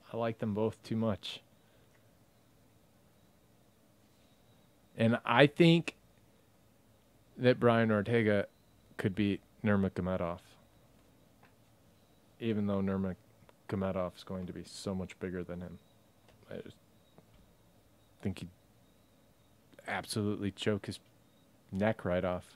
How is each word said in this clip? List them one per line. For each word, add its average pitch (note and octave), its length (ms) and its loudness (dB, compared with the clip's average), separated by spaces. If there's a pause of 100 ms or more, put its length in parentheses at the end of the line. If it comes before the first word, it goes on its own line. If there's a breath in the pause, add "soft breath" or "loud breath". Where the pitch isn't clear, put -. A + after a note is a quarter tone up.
(140)
I A#2 40 -6
like A#2 200 -2
them A2 160 -4
both G#2+ 300 -2
too - 120 -6
much. A2 460 -4 (3500 soft breath)
And A2+ 300 2
I B2 220 6
think E3 480 4 (1400)
that B2+ 240 4
Brian A2+ 300 6
Ortega G#2+ 560 2 (520)
could G2 180 -2
beat G2+ 260 0 (240)
Nurmagomedov, F#2 720 0 (2000)
even G#2+ 280 -2
though G2 120 0
Nurmagomedov F#2+ 1400 -4
is - 60 -20
going F#2 220 -10
to F2+ 80 -10
be F2+ 100 -12
so - 300 -10
much F#2 260 -8
bigger F2+ 240 -6
than F2 180 -10
him. F2 180 -14 (720)
I - 60 -12
just - 180 -16 (1500)
think G2 160 -4
he'd F2 120 -14 (1400)
absolutely G2+ 640 -2
choke G#2 340 -4
his - 140 -10 (720)
neck G2+ 340 0
right F2+ 180 0
off. F2+ 320 -6